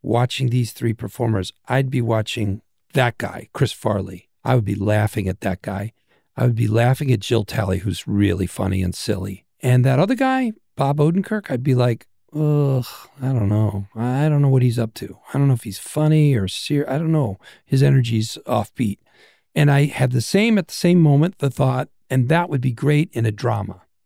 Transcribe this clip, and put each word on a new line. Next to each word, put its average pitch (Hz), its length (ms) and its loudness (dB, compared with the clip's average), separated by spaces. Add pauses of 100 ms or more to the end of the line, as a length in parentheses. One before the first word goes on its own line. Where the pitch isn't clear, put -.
watching 123 480 0
these 117 240 0
three 117 200 -2
performers, 110 580 -4 (160)
I'd 131 220 0
be 131 120 -2
watching 110 600 -2 (320)
that 123 240 0
guy, - 360 -10
Chris - 180 0
Farley. 95 580 -4 (140)
I 123 120 2
would 113 100 2
be 101 100 -2
laughing 104 520 0
at 92 140 -6
that 95 200 -4
guy. 101 320 -8 (420)
I 123 100 -2
would 120 100 2
be 113 120 0
laughing 123 440 2
at 110 80 2
Jill 110 240 0
Talley, 98 360 -2
who's - 280 -6
really 98 400 2
funny 95 340 -2
and 90 140 -2
silly. 98 500 -6 (140)
And 127 240 4
that 131 160 2
other 202 160 2
guy, 262 380 0 (220)
Bob 143 240 0
Odenkirk, 185 500 0
I'd 127 140 -4
be 135 120 2
like, 123 300 0 (280)
"Ugh, 147 520 0 (360)
I 131 120 -2
don't 107 160 0
know. 101 460 0
I 127 340 0
don't 147 140 2
know 139 60 4
what 131 120 4
he's 120 180 2
up 113 160 -4
to. - 220 -12 (160)
I 139 40 -2
don't 139 100 2
know 135 80 4
if - 80 -4
he's 98 160 -10
funny 151 560 2
or 98 120 0
ser-, 147 400 -2
I 135 120 -2
don't 160 120 0
know. 123 280 -2 (260)
His 135 180 2
energy's 120 600 2
offbeat." 110 540 -4 (560)
And 147 160 4
I 143 140 4
had 131 260 0
the 123 100 0
same, 214 380 2
at 165 80 -4
the - 80 -18
same 175 260 4
moment, 147 380 4
the 139 100 0
thought, 127 400 -2 (200)
and 127 200 2
that 170 200 0
would 139 120 -2
be 127 100 -2
great 147 420 0
in 113 120 0
a 110 60 0
drama. 104 500 -4 (240)